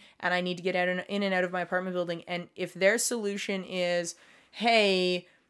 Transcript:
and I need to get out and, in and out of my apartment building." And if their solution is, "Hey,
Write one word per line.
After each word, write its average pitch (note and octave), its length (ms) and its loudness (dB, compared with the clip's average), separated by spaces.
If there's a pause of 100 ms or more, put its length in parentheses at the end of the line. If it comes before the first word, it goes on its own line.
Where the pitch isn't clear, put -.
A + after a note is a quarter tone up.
(200)
and F3+ 120 0
I F3+ 80 2
need F3+ 180 -2
to F3 40 -12
get F3+ 140 0
out F3+ 120 2
and, F3+ 200 -2
in G3+ 160 -2
and F#3+ 100 0
out F3+ 100 2
of F3 60 -2
my F3+ 120 -4
apartment F#3 320 -4
building." F3 340 -4
And F3 260 -6
if F3 200 -6
their F#3+ 220 4
solution G3+ 680 -2
is, F3 500 -2 (380)
"Hey, F#3+ 720 4 (240)